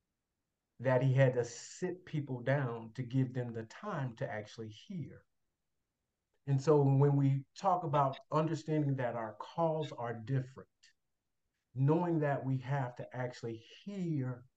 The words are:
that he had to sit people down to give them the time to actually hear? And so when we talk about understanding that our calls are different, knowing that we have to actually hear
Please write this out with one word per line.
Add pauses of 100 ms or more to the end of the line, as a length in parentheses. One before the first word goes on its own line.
(800)
that
he
had
to
sit
people
down
to
give
them
the
time
to
actually
hear? (1300)
And
so
when
we (180)
talk
about (140)
understanding
that
our
calls
are
different, (1080)
knowing
that
we
have
to
actually (220)
hear (140)